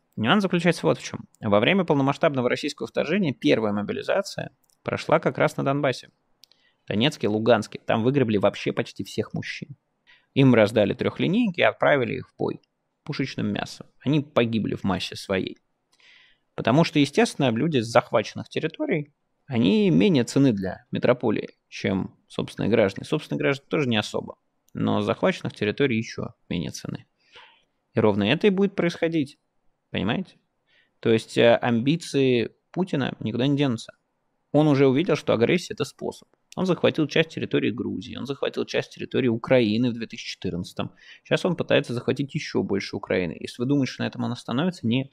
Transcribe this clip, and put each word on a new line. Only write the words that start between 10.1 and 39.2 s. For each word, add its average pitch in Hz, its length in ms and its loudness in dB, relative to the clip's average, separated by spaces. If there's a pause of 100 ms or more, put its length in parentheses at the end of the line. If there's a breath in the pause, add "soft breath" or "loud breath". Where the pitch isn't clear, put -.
Им 131 200 6
раздали 104 400 4
трехлинейки 170 680 0
и - 20 4
отправили 120 520 2
их - 120 -10
в - 100 -20
бой - 220 -6 (460)
пушечным 131 420 -6
мясом. - 400 -8 (140)
Они 147 180 0
погибли 113 560 0
в - 80 -12
массе 92 320 -2
своей. - 420 -4 (1000 soft breath)
Потому 147 280 4
что, - 160 0
естественно, 143 520 2
люди 135 280 0
с 110 80 -2
захваченных 117 640 0
территорий, 170 640 -4 (320)
они 185 460 2
менее 160 340 4
ценны 135 260 4
для 95 400 -4
метрополии, - 600 0 (180)
чем - 480 -4 (100)
собственные - 420 -6
граждане. 113 360 0
Собственные 151 340 -6
граждане 143 300 -2
тоже 151 180 0
не 117 80 0
особо, - 400 -4 (380)
но 107 260 -2
с 104 60 -2
захваченных 127 480 -2
территорий 110 440 -2
еще - 360 -8 (160)
менее 80 220 -4
ценны. - 340 -12 (880 soft breath)
И 117 80 0
ровно 104 240 2
это 156 220 2
и - 20 6
будет 196 260 0
происходить, 165 640 -2 (520)
понимаете? 110 460 -4 (640)
То 117 140 2
есть, - 240 -2
э, 117 180 8
амбиции 127 960 0 (200)
Путина 160 500 -4
никуда 117 260 -2
не 143 80 2
денутся. 135 380 -2 (580)
Он 151 160 4
уже 139 180 6
увидел, 147 300 2
что - 180 0
агрессия — 117 420 0
это - 100 -4
способ. - 420 -12 (280)
Он 185 120 -2
захватил 151 400 0
часть 160 220 0
территории 135 420 -2
Грузии, 101 440 -8
он 110 120 -10
захватил 135 380 -4
часть - 280 -4
территории 123 340 -2